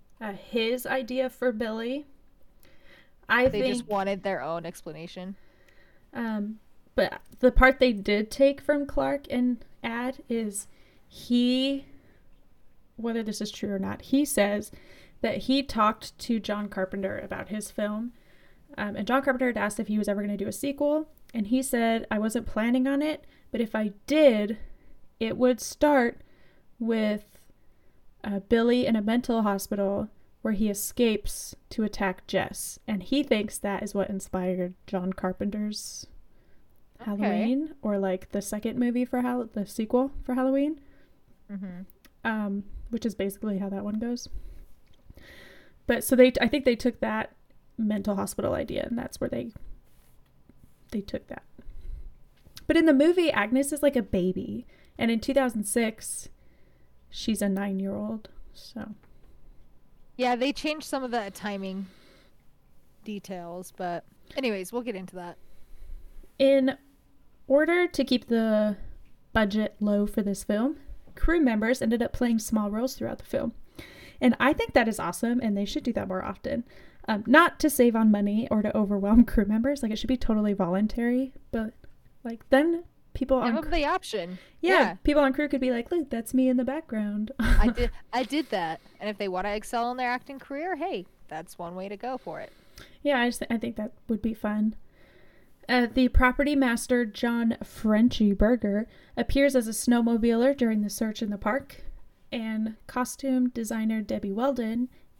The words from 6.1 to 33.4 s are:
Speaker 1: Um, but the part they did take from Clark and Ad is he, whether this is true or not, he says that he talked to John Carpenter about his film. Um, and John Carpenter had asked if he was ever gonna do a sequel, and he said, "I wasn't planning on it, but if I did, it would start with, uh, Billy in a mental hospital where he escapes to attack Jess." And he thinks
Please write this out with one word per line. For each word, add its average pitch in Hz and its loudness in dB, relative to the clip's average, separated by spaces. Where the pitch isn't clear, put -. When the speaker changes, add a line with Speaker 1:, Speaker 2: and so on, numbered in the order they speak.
Speaker 1:
Um, 220 -6
but - 0
the 247 8
part 262 8
they 254 6
did 208 0
take 277 4
from 285 0
Clark 285 -2
and 247 0
Ad 240 -6
is 220 -4
he, 254 0
whether 226 -4
this 208 -6
is 208 -4
true 202 -6
or 196 -2
not, 196 -6
he 277 2
says 208 0
that 220 -2
he 269 0
talked 220 0
to 226 -2
John 208 -4
Carpenter 196 -4
about - -10
his 208 -8
film. 214 -4
Um, 208 -6
and 202 -4
John 269 4
Carpenter 254 2
had 220 -2
asked 202 -2
if 202 -4
he 214 0
was 202 2
ever 202 0
gonna 202 -4
do 202 -4
a 214 -6
sequel, 294 0
and 214 -2
he 254 2
said, 226 0
"I 214 0
wasn't 220 -2
planning 240 0
on 277 0
it, 302 -4
but 220 -2
if 226 -2
I 214 -2
did, 233 6
it 226 -2
would 247 2
start 277 2
with, 214 -2
uh, 202 -4
Billy 233 4
in 226 2
a 208 0
mental 226 0
hospital 202 -2
where 220 -2
he 214 0
escapes - -2
to 220 -2
attack 196 -4
Jess." - -4
And 202 -4
he 277 0
thinks 214 -2